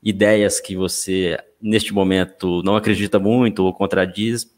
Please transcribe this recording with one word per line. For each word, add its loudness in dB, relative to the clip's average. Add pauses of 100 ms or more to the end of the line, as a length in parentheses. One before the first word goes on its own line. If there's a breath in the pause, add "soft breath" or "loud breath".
ideias 2
que -10
você, -2 (240)
neste -2
momento, 0
não 2
acredita 0
muito 2
ou 2
contradiz -2